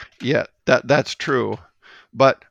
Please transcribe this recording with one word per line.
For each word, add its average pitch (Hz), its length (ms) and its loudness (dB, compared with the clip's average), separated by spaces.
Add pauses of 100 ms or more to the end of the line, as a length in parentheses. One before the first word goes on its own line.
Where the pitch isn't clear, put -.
(220)
Yeah, 131 240 -2 (200)
that, 127 220 0
that's 139 280 0
true. 107 420 -4 (560)
But 131 380 2